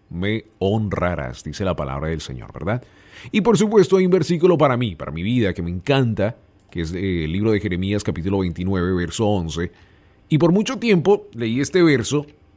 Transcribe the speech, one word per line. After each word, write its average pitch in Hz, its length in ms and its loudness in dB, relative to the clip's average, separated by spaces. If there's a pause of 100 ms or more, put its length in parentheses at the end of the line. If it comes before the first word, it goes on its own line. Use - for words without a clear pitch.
me 101 340 -4 (160)
honrarás", 87 840 -2
dice 78 220 -8
la 92 100 0
palabra 71 360 -4
del 80 100 -4
Señor, 60 320 -12
¿verdad? 104 320 -6 (480)
Y 214 80 2
por 208 180 4
supuesto 202 380 4
hay 190 80 4
un 180 80 4
versículo 175 460 4
para 135 180 4
mí, 117 220 -2
para 71 140 -8
mi 82 120 -6
vida, 107 300 2
que 90 80 -6
me 85 80 -4
encanta, 110 680 0 (340)
que 87 120 -6
es, 80 120 -4
eh, 92 300 -2
el 78 80 -4
libro 104 200 0
de 104 100 2
Jeremías, 95 420 -2
capítulo 92 360 -2
veintinueve, 90 540 -2
verso 87 320 -2
once. 85 460 -2 (560)
Y 156 100 2
por 165 140 4
mucho 214 280 0
tiempo 202 520 2
leí 117 300 -4
este 180 200 0
verso, 147 440 2 (320)